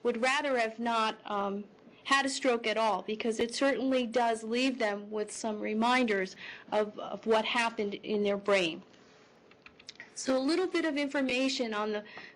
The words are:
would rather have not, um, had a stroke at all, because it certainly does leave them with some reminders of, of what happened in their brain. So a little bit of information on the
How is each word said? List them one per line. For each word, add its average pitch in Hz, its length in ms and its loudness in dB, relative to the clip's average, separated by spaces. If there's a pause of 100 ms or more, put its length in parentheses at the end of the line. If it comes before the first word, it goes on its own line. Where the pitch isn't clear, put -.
would 233 180 0
rather 262 380 2
have 220 180 0
not, 226 480 0
um, 202 380 -2 (400)
had 269 220 2
a 269 40 -2
stroke 233 380 0
at 214 100 0
all, 208 260 2
because 220 360 -2
it 233 160 -2
certainly 262 520 2
does 233 360 0
leave 247 340 0
them 208 320 -2
with 214 220 -4
some 214 260 -4
reminders 214 800 2 (380)
of, 214 260 0
of - 260 -10
what 220 200 4
happened 226 480 0 (100)
in 208 200 0
their 202 120 2
brain. 190 480 2 (1300)
So 262 220 0
a - 0 -
little 330 300 2
bit 339 160 0
of 302 140 0
information 262 760 0
on 214 200 0
the 208 100 -4 (320)